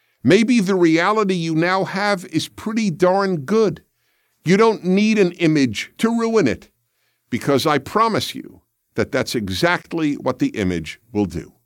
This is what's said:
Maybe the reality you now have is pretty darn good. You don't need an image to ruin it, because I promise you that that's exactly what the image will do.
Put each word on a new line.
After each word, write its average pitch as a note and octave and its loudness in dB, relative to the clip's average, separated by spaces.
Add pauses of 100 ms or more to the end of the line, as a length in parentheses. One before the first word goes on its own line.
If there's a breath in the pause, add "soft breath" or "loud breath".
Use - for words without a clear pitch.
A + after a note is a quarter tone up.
(240)
Maybe A3+ 4
the F#3+ 2
reality F#3 2
you E3 -2
now F3+ 0
have F#3+ -2
is D#3 -6
pretty A3 -4
darn F#3 0
good. G3 0 (600)
You F3+ 4
don't A3 2
need G#3 2
an F3+ 2
image D3 0
to A3+ 2
ruin A3+ 0
it, F#2+ -6 (600)
because C3 0
I D3 2
promise G#3 -2
you - -18 (340)
that - -2
that's B2+ -2
exactly D3+ -2
what B2+ -6
the C#3 0
image F2+ -4 (140)
will G#2 0
do. E2 -8 (120)